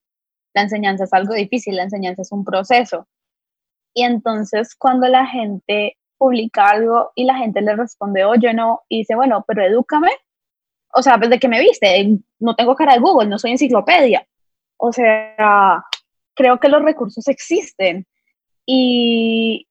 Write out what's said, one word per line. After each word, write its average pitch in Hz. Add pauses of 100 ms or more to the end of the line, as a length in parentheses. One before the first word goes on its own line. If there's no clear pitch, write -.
(540)
La 202
enseñanza 196
es 185
algo 202
difícil, 208
la 180
enseñanza 190
es -
un 202
proceso. 196 (840)
Y 240
entonces 220
cuando 254
la 254
gente 208 (220)
publica 226
algo 226
y 247
la 262
gente 220
le 208
responde, 202
"Oye, 233
no", 226
y 226
dice, 220
"Bueno, 240
pero 202
edúcame". 302 (800)
O 254
sea, 247
pues, 226
¿de 240
qué 262
me 233
viste? 202 (200)
No 226
tengo 240
cara 285
de 233
Google, 254
no 208
soy 233
enciclopedia. 254 (500)
O 233
sea, 220 (520)
creo 247
que 285
los 294
recursos 247
existen. 196 (580)
Y, 233